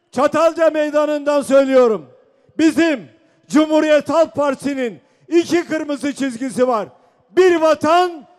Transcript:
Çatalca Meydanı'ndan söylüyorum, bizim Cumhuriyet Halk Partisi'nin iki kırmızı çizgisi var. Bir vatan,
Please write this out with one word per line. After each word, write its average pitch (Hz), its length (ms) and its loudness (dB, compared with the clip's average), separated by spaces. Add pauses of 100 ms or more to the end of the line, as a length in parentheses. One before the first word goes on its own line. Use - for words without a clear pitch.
(120)
Çatalca 311 580 0
Meydanı'ndan 294 720 -2
söylüyorum, 254 680 2 (480)
bizim 294 520 0 (400)
Cumhuriyet 302 600 2
Halk 320 260 0
Partisi'nin 262 680 -6 (260)
iki 330 400 -2
kırmızı 294 460 -6
çizgisi 247 540 -4
var. 214 200 -2 (440)
Bir 349 240 4
vatan, 320 720 0 (120)